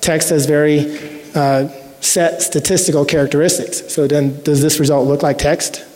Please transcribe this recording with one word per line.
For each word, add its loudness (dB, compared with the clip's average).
text 0
has 2
very, 2
uh, 2
set 0
statistical 0
characteristics. 0
So 0
then, 0
does 2
this 0
result 2
look 0
like 0
text? -2